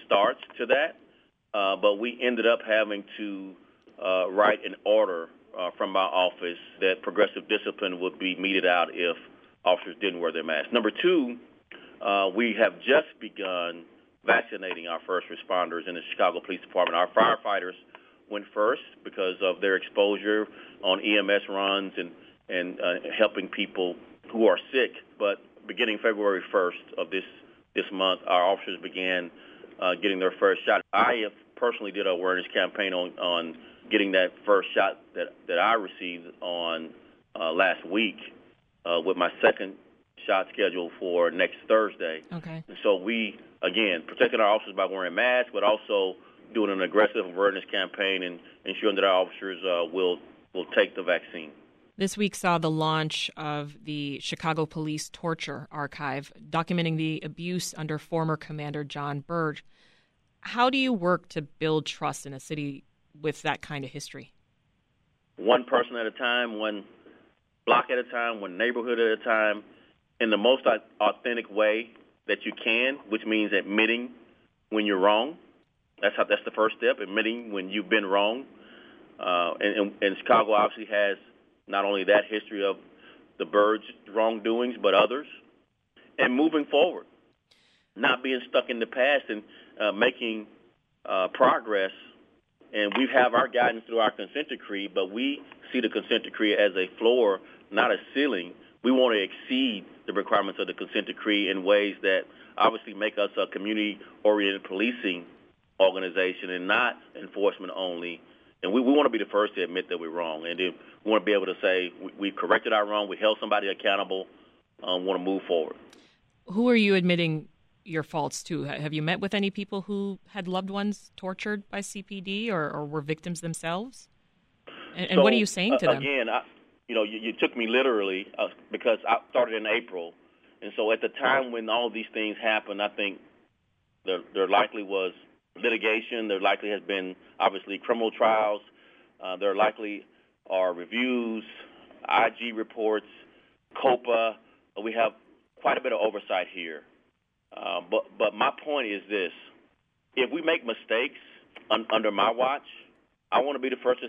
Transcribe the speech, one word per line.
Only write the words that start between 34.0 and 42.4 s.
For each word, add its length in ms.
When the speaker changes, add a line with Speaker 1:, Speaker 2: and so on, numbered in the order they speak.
Speaker 1:
that 180
first 280
shot 260
that, 220
that 120
I 140
received 520
on, 500
uh, 120
last 340
week, 300
uh, 200
with 120
my 120
second 320
shot 280
scheduled 460
for 320
next 260
Thursday. 540
Speaker 2:
Okay. 340